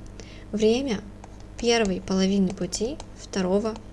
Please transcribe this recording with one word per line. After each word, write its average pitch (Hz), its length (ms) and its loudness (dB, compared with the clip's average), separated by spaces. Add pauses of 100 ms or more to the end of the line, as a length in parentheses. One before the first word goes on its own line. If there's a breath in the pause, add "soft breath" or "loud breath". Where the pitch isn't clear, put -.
(520 loud breath)
время 226 480 2 (580)
первой 226 420 4
половины 190 500 4
пути 208 460 -2 (240)
второго 202 540 0 (180)